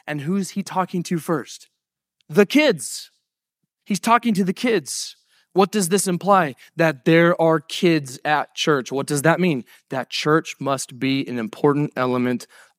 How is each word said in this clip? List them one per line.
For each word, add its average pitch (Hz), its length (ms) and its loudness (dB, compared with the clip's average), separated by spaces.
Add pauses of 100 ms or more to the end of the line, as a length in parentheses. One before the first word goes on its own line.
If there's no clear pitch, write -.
and 147 160 -8
who's 185 280 -4
he 196 120 -6
talking 180 420 -4
to 175 140 -4
first? - 500 -6 (600)
The 180 180 4
kids. 254 640 0 (720)
He's 196 160 -4
talking 233 340 2
to 190 80 2
the 185 120 0
kids. - 600 -4 (380)
What 190 180 2
does 190 200 0
this 190 180 0
imply? 175 480 2 (180)
That 156 300 0
there 170 360 4
are 160 200 4
kids 151 640 -2
at 147 320 -2
church. 139 340 0
What 135 160 -4
does 143 160 -2
that 156 160 4
mean? 160 260 0 (260)
That 131 200 -8
church 156 480 -2
must 135 400 -6
be 135 300 -2
an 123 100 -6
important 143 560 0
element 123 540 -2 (300)